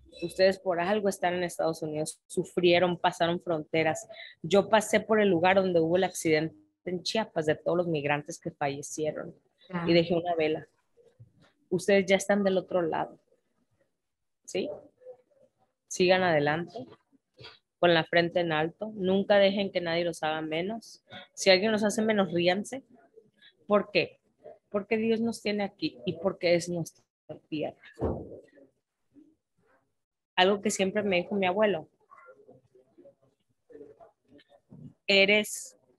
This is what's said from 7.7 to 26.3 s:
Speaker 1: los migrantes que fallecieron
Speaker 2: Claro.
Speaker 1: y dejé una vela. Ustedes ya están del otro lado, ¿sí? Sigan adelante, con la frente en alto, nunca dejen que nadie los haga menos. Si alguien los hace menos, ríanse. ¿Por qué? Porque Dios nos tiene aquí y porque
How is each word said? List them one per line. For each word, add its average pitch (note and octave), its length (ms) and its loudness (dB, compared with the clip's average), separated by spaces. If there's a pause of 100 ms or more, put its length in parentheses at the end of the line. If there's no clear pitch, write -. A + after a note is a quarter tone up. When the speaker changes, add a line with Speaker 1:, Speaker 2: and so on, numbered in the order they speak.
Speaker 1:
los F3 100 -2
migrantes D3 520 -2
que E3+ 120 -10
fallecieron D3+ 840 -6 (340)
Speaker 2:
Claro. F3 220 -6
Speaker 1:
y E3+ 40 4
dejé E3+ 220 4
una E3+ 200 -2
vela. D#3 320 -2 (1000)
Ustedes F#3+ 380 2
ya G3 100 4
están G3+ 260 0
del F#3+ 140 2
otro F3+ 240 -2
lado, D3+ 380 -4 (1200)
¿sí? G#3 260 -6 (1160)
Sigan F#3 360 2
adelante, D#3+ 500 0 (1040)
con F3 160 4
la D#3+ 100 4
frente E3+ 360 0
en E3+ 120 0
alto, E3 440 -2
nunca G3 420 2
dejen G3 340 2
que F#3 80 -4
nadie E3+ 240 -2
los E3 200 -4
haga D#3 180 -2
menos. E3+ 640 -8 (300)
Si - 160 2
alguien F#3+ 200 4
los G#3+ 120 0
hace G#3+ 180 -2
menos, G#3 320 0
ríanse. F3+ 500 0 (840)
¿Por G#3 240 2
qué? D#3 280 0 (500)
Porque G3+ 280 -4
Dios A3+ 240 0
nos A3+ 220 -4
tiene G#3 200 -2
aquí - 420 -6
y F3 120 -4
porque F3 380 0